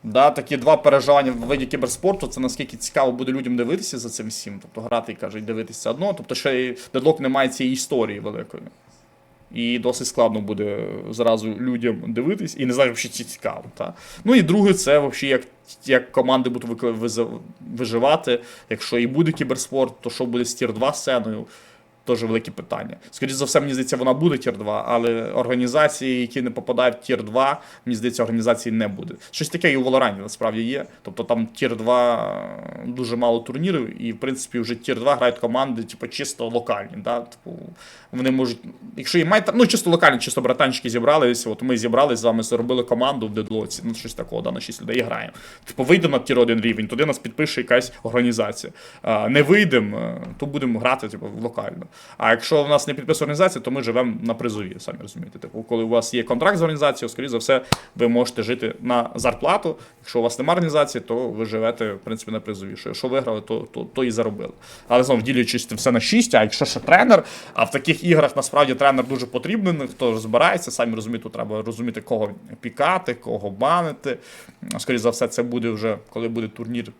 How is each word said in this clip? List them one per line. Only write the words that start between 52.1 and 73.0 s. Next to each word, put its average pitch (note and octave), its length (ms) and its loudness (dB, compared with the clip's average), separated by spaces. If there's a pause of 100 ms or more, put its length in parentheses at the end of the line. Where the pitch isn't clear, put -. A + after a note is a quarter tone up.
А A2+ 140 4
якщо C#3+ 340 4
в C#3+ 40 -2
нас D3 180 4
не C#3+ 80 -4
підписана D3+ 300 0
організація, D3 380 2
то B2+ 80 -4
ми C3+ 120 -2
живемо A#2 400 0
на A#2 120 -2
призові, G#2+ 440 -6
самі - 240 -12
розумієте. - 360 -16
Типу, - 240 -12
коли A2+ 220 -2
у A2+ 40 -4
вас A2+ 260 2
є A#2 80 0
контракт D#3 360 2
з D#3+ 40 2
організацією, D3 460 0
скоріше C3 220 -8
за A#2 80 -2
все, C3 220 2 (360)
ви A#2+ 120 4
можете A#2+ 340 0
жити A2+ 380 -4
на A#2+ 340 0
зарплату. C#3+ 600 0 (240)
Якщо - 180 -4
у A#2 40 2
вас A#2 160 -2
немає D3+ 180 2
організації, D3 520 0
то A#2+ 200 -2
ви A2 160 -4
живете, A2 480 -2
в F#2+ 60 -10
принципі, A2 340 -8
на A2 80 -4
призові. G2 360 -10
Що, - 180 -10
що - 140 -4
виграли, A#2+ 320 -2
то, G#2+ 200 -4
то, A#2 240 -10
то C3 200 -2
і A#2+ 60 0
заробили. A2 420 -4 (360)
Але, B2 160 6
знову, B2 180 4
ділячись A#2+ 500 0
все A#2+ 200 0
на A#2 80 4
шість, A#3 340 2
а A2 80 10
якщо G#2+ 220 0
ще - 160 -4
тренер, G3 440 8 (300)
а A2+ 100 4
в - 60 -2
таких D#3 340 0
іграх D#3 320 6
насправді C#3 380 4
тренер C3 320 4
дуже B2 200 -4
потрібен, D#3+ 600 -2
хто B2 220 -2
розбирається, A#2+ 600 2
самі A#2 240 -2
розумієте, A2 280 -6
тут A2+ 100 -12
треба G#2+ 300 -6
розуміти, A2+ 380 -6
кого G#2+ 300 -2 (300)
пікати, C#3 540 0